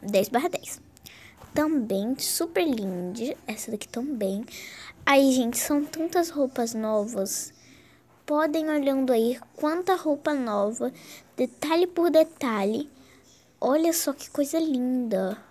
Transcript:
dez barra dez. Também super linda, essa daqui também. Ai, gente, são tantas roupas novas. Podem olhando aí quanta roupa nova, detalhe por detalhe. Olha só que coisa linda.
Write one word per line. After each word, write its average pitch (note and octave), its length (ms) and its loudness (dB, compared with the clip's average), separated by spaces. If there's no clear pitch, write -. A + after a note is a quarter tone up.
dez G3+ 280 2
barra C4+ 200 0
dez. - 300 -10
Também B3+ 680 0
super E4 480 -2
linda, G3+ 680 -4
essa G#3+ 240 -8
daqui G#3+ 160 -8
também. A3+ 580 -4
Ai, C#4 260 6
gente, A#3+ 260 0
são D4 280 0
tantas E4+ 440 0
roupas B3+ 440 -2
novas. A3 800 -2
Podem D#4 440 2
olhando C4+ 440 2
aí A#3 260 2
quanta F4 400 0
roupa D4+ 380 0
nova, A#3 580 0
detalhe D#4+ 500 0
por F4 220 2
detalhe. C4 800 2
Olha D#4+ 320 4
só D4+ 200 -2
que - 160 -12
coisa D4 300 0
linda. B3 800 0